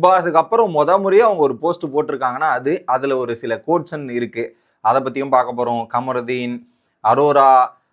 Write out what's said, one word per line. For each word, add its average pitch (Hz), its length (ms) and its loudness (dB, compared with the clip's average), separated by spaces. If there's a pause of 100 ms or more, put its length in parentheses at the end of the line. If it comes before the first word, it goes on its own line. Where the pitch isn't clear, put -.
Boss-க்கு 175 340 2
அப்புறம் 185 380 2
முத 147 180 2
முறையா 196 360 4
அவங்க 180 140 0
ஒரு 131 140 0
போஸ்ட் 165 300 -4
போட்டிருக்காங்கன்னா, 143 720 -2
அது, 139 280 -4
அதுல 131 300 -2
ஒரு 120 200 -4
சில 113 300 -6
கோட்ஸ்ன்னு 151 440 -4
இருக்கு. 117 460 -8 (240)
அதை 123 220 0
பத்தியும் 135 260 -6
பார்க்க 123 360 0
போறோம். 117 300 -4
கமருதீன், 123 640 -6 (500)
அரோரா, 135 680 4 (180)